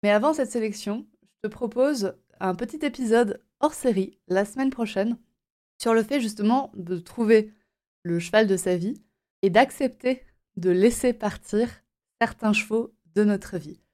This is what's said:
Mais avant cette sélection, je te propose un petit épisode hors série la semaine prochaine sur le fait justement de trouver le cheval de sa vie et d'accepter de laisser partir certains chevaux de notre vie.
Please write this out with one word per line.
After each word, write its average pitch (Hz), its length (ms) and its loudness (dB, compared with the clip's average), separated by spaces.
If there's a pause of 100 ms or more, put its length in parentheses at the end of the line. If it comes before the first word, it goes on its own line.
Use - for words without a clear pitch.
Mais 208 80 4
avant 226 220 2
cette 269 180 -2
sélection, 220 560 -6 (360)
je 214 60 -4
te - 40 -8
propose 240 640 -2 (240)
un 185 160 -2
petit 233 300 -10
épisode 233 560 0 (180)
hors 302 140 0
série 196 440 -2 (100)
la 190 180 2
semaine 262 240 -2
prochaine 226 480 -2 (640)
sur 226 120 2
le 226 100 4
fait 269 160 -2
justement 226 560 0
de 180 220 -6
trouver 214 540 2 (520)
le 170 160 -2
cheval 214 280 2
de 190 100 2
sa 180 200 0
vie 190 240 -6 (400)
et 196 80 4
d'accepter 254 760 0 (340)
de 180 120 -2
laisser 226 440 2
partir 214 540 -4 (520)
certains 214 340 0
chevaux 214 400 -2 (220)
de 208 80 4
notre 202 340 -2
vie. 156 220 -12 (140)